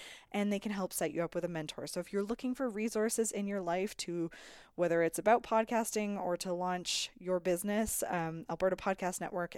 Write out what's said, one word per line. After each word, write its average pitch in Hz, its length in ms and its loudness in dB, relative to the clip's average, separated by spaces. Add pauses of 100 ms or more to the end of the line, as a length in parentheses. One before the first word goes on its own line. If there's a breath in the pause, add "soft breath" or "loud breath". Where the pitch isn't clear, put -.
(320 loud breath)
and 208 220 2
they 196 60 2
can 208 140 -4
help 190 200 -2
set 160 180 0
you 170 120 0
up 160 100 -2
with 175 120 0
a 170 40 -2
mentor. 156 380 -6
So - 120 -6
if 175 140 -6
you're 202 80 2
looking 240 320 -2
for 254 160 0
resources 220 640 0
in 202 160 -2
your 202 140 0
life 185 360 0
to, 170 320 -2 (460 loud breath)
whether 170 280 4
it's 165 160 2
about 220 240 6
podcasting 220 760 0
or 180 160 0
to 185 160 -4
launch 180 680 -2
your 180 200 2
business, 202 720 2
um, 165 400 -2
Alberta 185 260 2
Podcast 190 460 -2
Network 175 360 -4